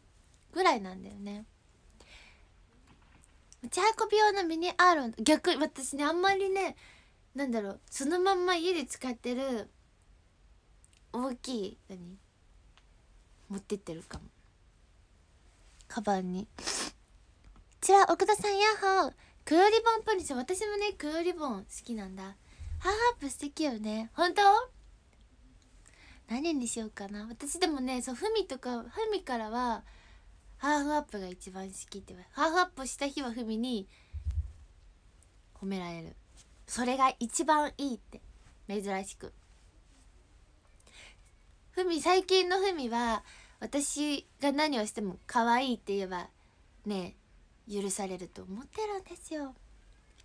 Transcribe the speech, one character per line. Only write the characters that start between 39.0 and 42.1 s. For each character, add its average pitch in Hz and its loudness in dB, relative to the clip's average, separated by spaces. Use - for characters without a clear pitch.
し - -14
く。 - -14
ふ 370 -2
み、 339 0
最 370 4